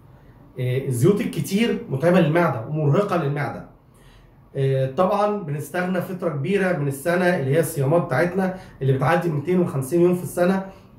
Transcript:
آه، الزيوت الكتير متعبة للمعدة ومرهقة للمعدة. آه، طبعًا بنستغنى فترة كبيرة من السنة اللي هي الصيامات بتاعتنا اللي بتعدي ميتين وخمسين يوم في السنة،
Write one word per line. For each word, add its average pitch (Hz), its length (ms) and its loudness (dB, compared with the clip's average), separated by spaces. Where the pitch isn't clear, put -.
آه، 127 280 -2
الزيوت 139 340 2
الكتير 202 680 -2
متعبة 165 300 2
للمعدة 156 480 2
ومرهقة 156 500 0
للمعدة. 143 500 -4
آه، 135 360 0
طبعًا 202 520 0
بنستغنى 175 580 -4
فترة 175 280 -6
كبيرة 175 480 0
من 143 100 -2
السنة 175 380 0
اللي 143 300 2
هي 165 40 2
الصيامات 147 420 2
بتاعتنا 180 540 0
اللي 135 120 2
بتعدي 165 360 0
ميتين 175 300 0
وخمسين 170 420 0
يوم 180 140 4
في - 80 -4
السنة، 190 420 0